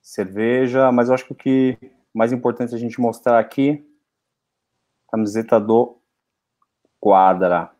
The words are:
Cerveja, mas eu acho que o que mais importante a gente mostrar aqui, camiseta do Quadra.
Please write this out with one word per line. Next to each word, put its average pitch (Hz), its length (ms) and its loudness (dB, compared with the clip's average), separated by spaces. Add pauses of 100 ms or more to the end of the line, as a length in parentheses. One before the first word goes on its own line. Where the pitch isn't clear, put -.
Cerveja, 123 920 -2
mas 123 160 2
eu 127 60 2
acho 127 120 -4
que - 60 -16
o 135 40 -14
que 131 420 0 (360)
mais 113 180 0
importante 120 420 -4
a 117 40 -8
gente 117 220 -8
mostrar 117 380 0
aqui, 139 460 -2 (1300)
camiseta 110 500 0
do 113 400 0 (1000)
Quadra. 92 800 2